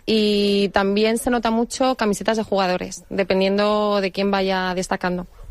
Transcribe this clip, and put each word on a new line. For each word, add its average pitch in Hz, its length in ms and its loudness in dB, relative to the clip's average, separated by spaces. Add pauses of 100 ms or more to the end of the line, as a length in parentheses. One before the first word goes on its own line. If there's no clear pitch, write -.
y 202 600 2
también 208 500 2
se 254 120 -2
nota 233 200 0
mucho 240 460 0
camisetas 208 400 0
de 214 80 -2
jugadores, 185 640 -2
dependiendo 202 920 2
de 190 120 -2
quién 202 180 -2
vaya 190 440 0
destacando. 180 520 -4 (240)